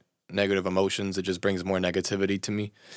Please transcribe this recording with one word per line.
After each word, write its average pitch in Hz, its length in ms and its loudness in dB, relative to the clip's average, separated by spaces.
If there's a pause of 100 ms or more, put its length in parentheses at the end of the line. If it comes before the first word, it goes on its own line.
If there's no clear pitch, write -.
(300)
negative 98 360 2
emotions, 95 520 0
it 92 40 -2
just 90 180 -2
brings 95 240 0
more 95 140 2
negativity 95 640 0
to - 80 -4
me 104 220 -4 (240)